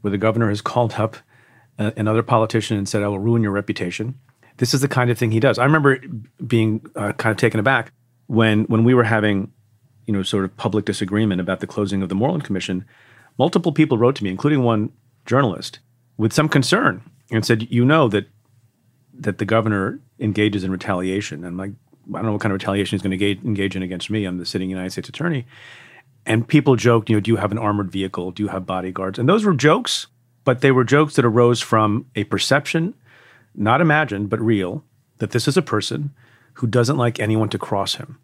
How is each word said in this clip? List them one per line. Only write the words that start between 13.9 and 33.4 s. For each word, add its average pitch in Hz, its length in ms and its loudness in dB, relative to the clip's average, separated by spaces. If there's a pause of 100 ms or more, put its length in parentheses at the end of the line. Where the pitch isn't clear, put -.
wrote 120 200 4
to 104 60 -6
me, 95 60 -2
including 139 340 0
one 113 280 0 (340)
journalist, 123 540 -2 (380)
with 107 140 0
some 156 160 2
concern 139 540 2 (300)
and 110 120 0
said, 113 280 0
"You 120 140 2
know 147 240 6
that, 101 180 -2 (880)
that - 240 -6
the 107 60 -2
governor 107 540 0 (200)
engages 104 440 0
in 95 80 -4
retaliation." 92 680 -4
And 90 80 -12
I'm 87 100 -10
like, 98 140 -8 (380)
"I - 80 -10
don't 101 100 -4
know 107 60 0
what 104 80 -4
kind 104 100 0
of 95 100 -2
retaliation 101 340 -2
he's 90 60 -2
gonna 95 120 -2
engage, 101 300 -2
engage 98 320 -2
in 95 60 -4
against 90 300 -8
me. 107 140 -2
I'm 90 120 -6
the 87 80 -8
sitting 92 240 -6
United 92 220 -6
States - 180 -10
attorney." 147 380 -6 (760)
And 113 220 0
people 139 280 4
joked, 113 340 2
you 110 60 4
know, 104 60 2
"Do 107 100 -2
you 110 60 4
have 98 140 -2
an 104 60 -4
armored 101 340 -2
vehicle? 92 400 -6
Do 104 120 -6
you 98 60 -4
have 92 160 -8
bodyguards?" 92 520 -6
And 123 120 0
those 214 160 2
were 196 80 2
jokes, 151 540 2 (360)
but 127 180 0
they 135 100 6
were 127 120 4
jokes 147 320 2
that 139 80 4
arose 120 380 4
from 107 440 2 (100)
a 101 100 -2
perception, 147 680 0 (600)